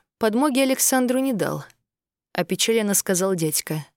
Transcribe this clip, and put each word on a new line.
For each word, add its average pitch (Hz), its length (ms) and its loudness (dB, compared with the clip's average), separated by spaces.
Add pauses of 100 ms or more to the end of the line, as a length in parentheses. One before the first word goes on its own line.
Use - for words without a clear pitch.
(180)
подмоги 247 420 2
Александру 262 600 2
не 269 140 -2
дал», — 151 300 -4 (720)
опечаленно 202 600 0
сказал 190 420 0
дядька. 156 500 -2 (120)